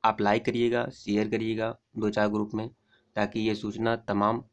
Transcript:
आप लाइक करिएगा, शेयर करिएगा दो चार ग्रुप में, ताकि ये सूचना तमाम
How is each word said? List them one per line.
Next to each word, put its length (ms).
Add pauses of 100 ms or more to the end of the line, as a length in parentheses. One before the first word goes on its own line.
आप 160
लाइक 240
करिएगा, 440
शेयर 400
करिएगा 480 (220)
दो 120
चार 180
ग्रुप 260
में, 160 (460)
ताकि 240
ये 140
सूचना 420
तमाम 460 (100)